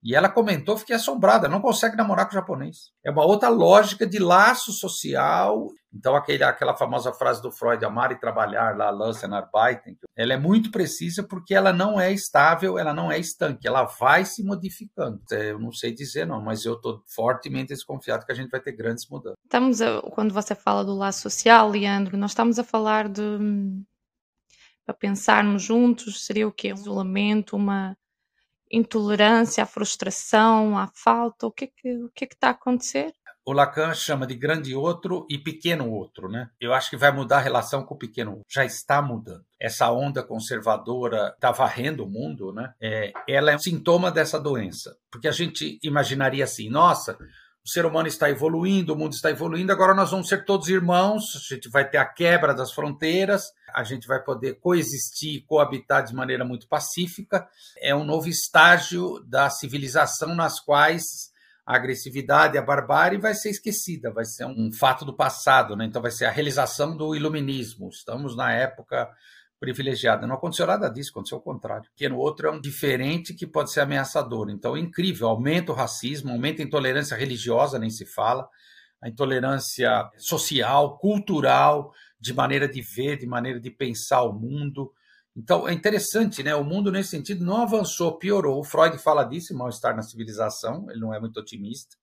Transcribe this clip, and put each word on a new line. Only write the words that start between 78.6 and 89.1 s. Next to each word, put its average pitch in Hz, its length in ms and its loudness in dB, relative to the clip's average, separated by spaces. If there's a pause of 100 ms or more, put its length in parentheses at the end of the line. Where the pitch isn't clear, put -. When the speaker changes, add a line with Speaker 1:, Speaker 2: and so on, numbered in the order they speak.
Speaker 1:
a 120 80 -12
intolerância 127 1080 0
social, 139 800 0
cultural, 147 960 2 (280)
de 120 140 -8
maneira 135 340 0
de 127 140 -8
ver, 139 360 -4
de 120 100 -10
maneira 123 320 -6
de 117 120 -14
pensar 123 520 -2
o 113 100 -2
mundo. 139 580 -8 (440)
Então 143 320 0
é 175 60 -2
interessante, 202 720 0
né? 151 120 0
O 147 80 0
mundo 190 280 -2
nesse 190 180 -2
sentido 175 340 -6
não 202 200 0
avançou, 190 540 -2
piorou. 170 420 0
O 147 40 -8
Freud 160 360 4
fala 147 240 4